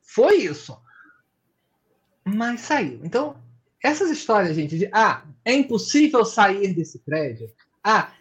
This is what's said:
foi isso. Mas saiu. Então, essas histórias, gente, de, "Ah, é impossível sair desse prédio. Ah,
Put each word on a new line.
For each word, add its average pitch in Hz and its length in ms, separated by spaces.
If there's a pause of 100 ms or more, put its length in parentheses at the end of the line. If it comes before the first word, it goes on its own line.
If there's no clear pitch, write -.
foi 339 360
isso. 180 400 (1500)
Mas 233 360
saiu. 151 420
Então, 254 340 (460)
essas 302 280
histórias, 190 440
gente, 160 240
de, 196 140
"Ah, 208 340 (180)
é 233 100
impossível 269 720
sair 196 500
desse 156 260
prédio. 127 500 (320)
Ah, - 380